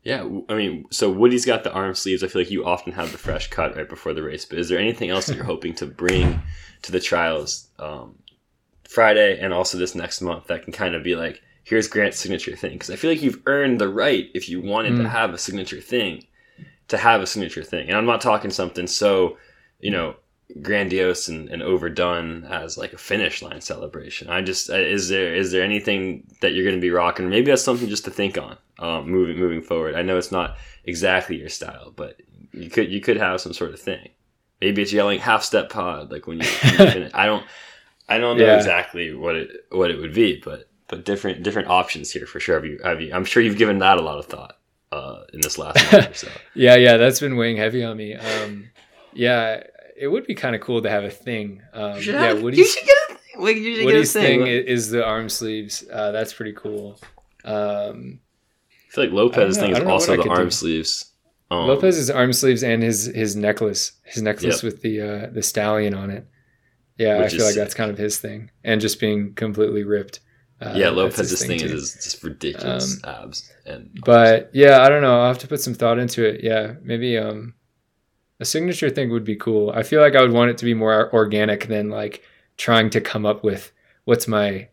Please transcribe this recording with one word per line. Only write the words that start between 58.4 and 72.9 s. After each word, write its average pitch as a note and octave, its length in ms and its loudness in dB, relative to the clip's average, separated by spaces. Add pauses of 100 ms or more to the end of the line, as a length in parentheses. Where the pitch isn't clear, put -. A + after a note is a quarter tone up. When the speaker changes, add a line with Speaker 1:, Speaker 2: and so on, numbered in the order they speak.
Speaker 1:
I - 240 -20
feel A#2 100 0
like G2+ 80 -2
Lopez's G2+ 460 4
Speaker 2:
I G2+ 40 0
don't G2+ 80 0
Speaker 1:
thing - 0 -
Speaker 2:
know. - 20 -
Speaker 1:
is F2 40 2
Speaker 2:
I - 40 2
don't F2 80 0
know F#2 60 2
Speaker 1:
also - 180 2
Speaker 2:
what - 20 4
I - 20 2
Speaker 1:
the E2+ 120 0
Speaker 2:
could F2 100 2
Speaker 1:
arm F2+ 80 2
Speaker 2:
do. F2 40 -4
Speaker 1:
sleeves. D#2+ 600 -4 (400)
Um, F2 160 -2
Speaker 2:
Lopez's C#3+ 440 2
arm B2+ 220 2
sleeves B2+ 300 2
and A#2 200 0
his, A2+ 240 0
his G#2+ 300 -4
necklace, G#2 560 0 (120)
his - 180 -8
necklace G#2+ 400 -2
Speaker 1:
Yep. A2 100 -4
Speaker 2:
with - 100 -14
the, G#2+ 180 -4
uh, G#2 300 -8
the G#2+ 120 -6
stallion G#2+ 520 0
on G2 160 -8
it. A2 160 -12 (720)
Yeah, G#2+ 180 2
I G#2+ 60 2
Speaker 1:
Which G#2 100 0
Speaker 2:
feel - 80 -2
Speaker 1:
is A2 60 4
Speaker 2:
like G#2 100 2
that's G#2 160 -2
Speaker 1:
sick. - 60 -8
Speaker 2:
kind G#2+ 120 -2
of G2+ 80 -8
his G#2 200 -4
thing, G#2+ 320 -12 (140)
and A2 160 2
just G#2 200 -2
being G#2 340 -2
completely G#2+ 480 -2
ripped. G2+ 380 -4 (400)
Uh, G#2+ 160 -10
Speaker 1:
Yeah, F#2 140 4
Speaker 2:
that's - 260 0
his G2 160 -2
Speaker 1:
Lopez's - 80 -2
Speaker 2:
thing E2+ 180 -4
Speaker 1:
thing D#2 100 -4
Speaker 2:
too. D#2+ 60 -4
Speaker 1:
is C#2+ 200 -8
just - 280 -12
ridiculous C2 800 -6